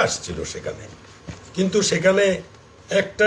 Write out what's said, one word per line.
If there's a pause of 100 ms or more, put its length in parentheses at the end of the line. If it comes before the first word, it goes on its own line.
আসছিল
সেখানে, (720)
কিন্তু (120)
সেখানে (760)
একটা